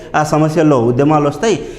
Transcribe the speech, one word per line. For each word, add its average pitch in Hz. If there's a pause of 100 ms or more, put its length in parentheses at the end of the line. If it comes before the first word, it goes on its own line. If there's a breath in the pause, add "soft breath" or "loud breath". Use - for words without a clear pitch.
(160 loud breath)
ఆ 156
సమస్యల్లో 156
ఉద్యమాలు 143
వస్తాయి. 170 (200 loud breath)